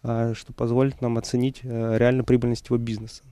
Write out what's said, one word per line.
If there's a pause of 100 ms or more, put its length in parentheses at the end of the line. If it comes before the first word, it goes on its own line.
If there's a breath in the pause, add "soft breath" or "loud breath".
э,
что
позволит
нам
оценить,
э,
реально
прибыльность
его
бизнеса.